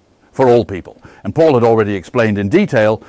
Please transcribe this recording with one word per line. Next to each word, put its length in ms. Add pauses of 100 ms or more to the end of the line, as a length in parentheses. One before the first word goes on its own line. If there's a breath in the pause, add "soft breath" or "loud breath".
(320 soft breath)
For 160
all 160
people. 340 (260 loud breath)
And 120
Paul 200
had 80
already 320
explained 420
in 120
detail 600